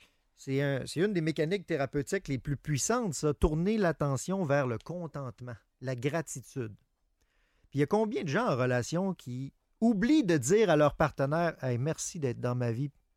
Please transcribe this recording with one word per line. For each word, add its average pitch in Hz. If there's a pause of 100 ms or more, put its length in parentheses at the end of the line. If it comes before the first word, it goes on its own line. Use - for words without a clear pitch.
(380)
c'est 135
un, 139
c'est -
une 214
des 185
mécaniques 160
thérapeutiques 147
les 135
plus 143
puissantes, 185
ça, 147
tourner 170
l'attention 170
vers 139
le 117
contentement, 139 (260)
la 127
gratitude. 131 (1000)
Puis 135
il -
y -
a 143
combien 220
de 160
gens 208
en 160
relation 127
qui 127 (280)
oublient 240
de 170
dire 180
à 160
leur 147
partenaire, « 151
Hey, 127
merci 156
d'être 120
dans 123
ma 123
vie. 135 (260)